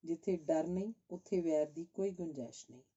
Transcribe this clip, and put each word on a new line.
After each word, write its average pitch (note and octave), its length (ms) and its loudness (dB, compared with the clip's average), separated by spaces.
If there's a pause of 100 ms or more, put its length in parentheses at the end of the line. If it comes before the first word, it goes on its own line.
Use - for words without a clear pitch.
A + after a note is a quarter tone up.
ਜਿੱਥੇ E3+ 320 0
ਡਰ D#3 300 2
ਨਹੀਂ, F#3+ 260 -2 (180)
ਉੱਥੇ F3+ 300 -2
ਵੈਰ D#3 260 4
ਦੀ D#3+ 280 -8
ਕੋਈ G3 160 0
ਗੁੰਜਾਇਸ਼ D3 600 -8
ਨਹੀਂ। B2 120 -20 (140)